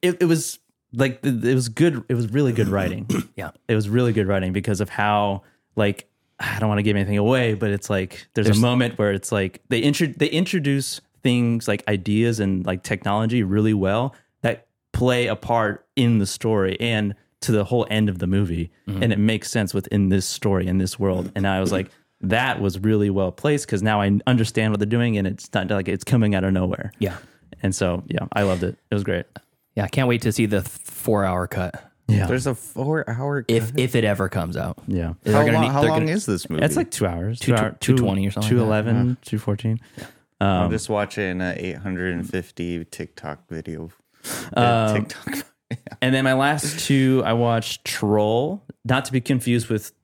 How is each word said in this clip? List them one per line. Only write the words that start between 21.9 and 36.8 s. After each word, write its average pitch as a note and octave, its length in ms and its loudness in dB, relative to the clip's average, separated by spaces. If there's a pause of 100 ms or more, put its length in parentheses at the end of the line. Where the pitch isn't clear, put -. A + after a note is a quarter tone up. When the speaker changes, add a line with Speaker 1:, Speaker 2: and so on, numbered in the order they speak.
Speaker 1:
that A2 400 0
was F#2+ 180 -2
really G#2 320 2
well F#2+ 220 0
placed D3 340 0
'cause G2 160 -2
now G#2+ 180 2
I G2+ 160 4 (120)
understand A2 440 2
what G#2 60 0
they're G#2 80 0
doing A#2 320 0
and G2 80 0
it's - 280 -8
not F#2+ 160 -2
like G2 180 0
it's F#2+ 160 -4
coming A2 320 4
out F#2+ 80 0
of F#2+ 80 2
nowhere. F#2+ 480 -2
Speaker 2:
Yeah. F#2 160 -2 (480)
Speaker 1:
And F#2+ 100 0
so, F2+ 320 -2
yeah, - 260 -4
I G2+ 100 0
loved F#2 200 0
it. F2+ 140 -4 (140)
It - 40 -2
was G#2 80 0
great. F#2 220 -2 (500)
Speaker 2:
Yeah, G#2 100 -2
I F#2+ 40 -4
can't C3 200 0
wait A#2+ 140 2
to A#2 100 2
see A2+ 140 2
the G2+ 140 2
th-, - 100 -8 (140)
four-hour F#2 640 -2
cut. - 340 -6 (240)
Speaker 1:
Yeah. G2+ 200 4
Speaker 3:
There's B2+ 200 0
a C3 80 0
four-hour C#3 960 -4
Speaker 2:
If, A#2 220 2
Speaker 3:
cut? C3+ 100 -2
Speaker 2:
if B2 160 0
it A2+ 80 2
ever G2 240 0
comes E2+ 280 -4
out. - 300 -6
Speaker 1:
Yeah. E2+ 360 -2
Speaker 2:
They're G#2+ 100 0
Speaker 3:
How C#3 80 6
Speaker 2:
gonna D3 140 4
Speaker 3:
long, - 80 4
Speaker 2:
need, - 100 2
Speaker 3:
how C#3 80 2
Speaker 2:
they're D3 100 4
Speaker 3:
long D#3+ 100 2
Speaker 2:
gonna D#3 120 0
Speaker 3:
is G#3 140 -2
this F#2+ 240 -2
movie? D#2+ 120 0
Speaker 1:
It's D#3 140 2
like - 160 -2